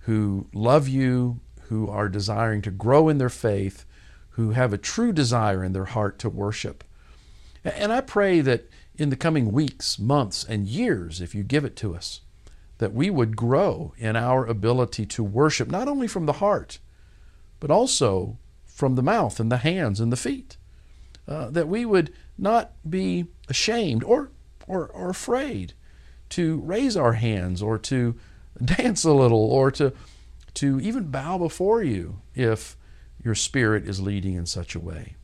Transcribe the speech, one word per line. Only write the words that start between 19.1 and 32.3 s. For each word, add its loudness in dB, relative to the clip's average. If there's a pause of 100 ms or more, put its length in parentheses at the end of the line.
and 2
the 2
hands 0
and 0
the 0
feet. -6 (680)
Uh, -8
that 0
we -2
would 4 (240)
not 2 (160)
be -2 (220)
ashamed 0
or, 2 (360)
or, -4
or -10
afraid -4 (600)
to 0
raise -2
our 4
hands -2
or -2
to -2 (220)
<laughs> -10
dance 0
a 6
little 6
or 4
to, 0 (640)
to 0
even -4
bow -4
before 0
you -4 (140)